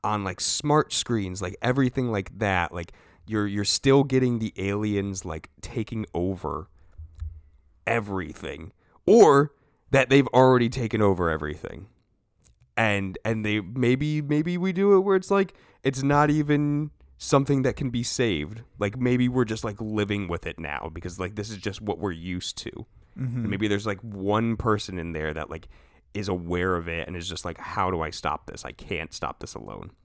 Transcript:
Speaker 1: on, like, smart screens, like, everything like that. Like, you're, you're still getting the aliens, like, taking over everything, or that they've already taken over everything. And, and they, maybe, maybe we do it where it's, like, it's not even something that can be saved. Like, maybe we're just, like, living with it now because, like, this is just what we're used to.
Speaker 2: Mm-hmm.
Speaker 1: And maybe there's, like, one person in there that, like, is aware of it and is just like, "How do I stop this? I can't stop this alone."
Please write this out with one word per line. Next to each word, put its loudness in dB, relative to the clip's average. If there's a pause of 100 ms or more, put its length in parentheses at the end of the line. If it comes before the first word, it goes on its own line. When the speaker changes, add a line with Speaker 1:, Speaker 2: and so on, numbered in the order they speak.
Speaker 1:
on, -2
like, -6
smart 0
screens, -2
like, -6
everything 2
like -4
that. 0
Like, -8 (340)
you're, -2
you're -2
still 6
getting 2
the -4
aliens, -2
like, -10 (100)
taking -6 (100)
over -4 (1160)
everything, -6 (340)
or 8 (380)
that 4
they've 8
already 8
taken 0
over 4
everything. -6 (880)
And, 0
and -2
they, 0
maybe, 0
maybe 0
we 0
do 6
it 8
where 2
it's, -2
like, 0 (280)
it's -2
not 4
even 2 (280)
something 2
that 0
can -4
be -4
saved. -2 (160)
Like, -2
maybe 2
we're 2
just, -4
like, -6
living -2
with -6
it -8
now -8
because, -10
like, -6
this -6
is -10
just -8
what -4
we're -4
used -6
to. -10 (480)
Speaker 2:
Mm-hmm. -4
Speaker 1:
And -2
maybe -2
there's, 0
like, -4
one 0
person -2
in -6
there -4
that, -8
like, -12 (460)
is -6
aware 0
of -4
it -6
and -8
is -8
just -8
like, -8
"How -2
do -2
I -4
stop -6
this? -14
I -12
can't -10
stop -8
this -14
alone." -14 (140)